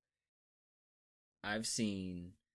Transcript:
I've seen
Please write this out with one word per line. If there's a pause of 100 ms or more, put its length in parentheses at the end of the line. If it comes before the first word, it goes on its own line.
(1400)
I've
seen (220)